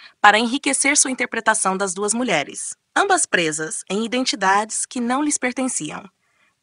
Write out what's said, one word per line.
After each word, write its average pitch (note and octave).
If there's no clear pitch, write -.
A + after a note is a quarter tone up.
para G#3
enriquecer C#4
sua C4+
interpretação A3
das F#3+
duas G#3
mulheres, G#3+
ambas F#4+
presas D#3+
em G#3+
identidades G#3+
que -
não B3+
lhes D4
pertenciam. B3